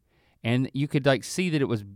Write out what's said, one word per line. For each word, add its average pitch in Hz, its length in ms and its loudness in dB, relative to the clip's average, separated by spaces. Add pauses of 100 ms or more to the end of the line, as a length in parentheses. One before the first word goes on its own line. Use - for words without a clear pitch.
(420)
and 123 300 0
you 139 160 -2
could, 139 160 0
like, 135 200 4
see 180 260 -2
that 151 100 0
it 131 60 2
was, 104 180 -2 (120)